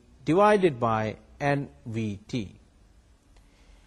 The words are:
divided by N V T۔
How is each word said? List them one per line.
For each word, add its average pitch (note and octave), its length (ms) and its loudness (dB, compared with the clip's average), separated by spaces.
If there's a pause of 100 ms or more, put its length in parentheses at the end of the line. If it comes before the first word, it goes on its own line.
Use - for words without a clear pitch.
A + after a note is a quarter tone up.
(240)
divided F#3 560 2
by A2 360 -2 (240)
N C#3+ 280 -2 (180)
V G#2+ 400 -6
T۔ G#2 300 -10 (1300)